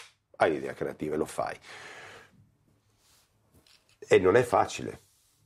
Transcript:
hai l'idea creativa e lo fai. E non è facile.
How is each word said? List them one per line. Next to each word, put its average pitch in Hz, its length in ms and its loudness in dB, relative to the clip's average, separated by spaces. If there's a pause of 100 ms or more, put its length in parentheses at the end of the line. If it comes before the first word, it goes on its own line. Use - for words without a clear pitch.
(360)
hai 90 160 2
l'idea 65 200 -6
creativa 73 420 -6
e 76 40 -2
lo 78 80 -2
fai. - 300 -8 (2500)
E 110 100 8
non 92 180 6
è 127 60 8
facile. 98 580 -2 (460)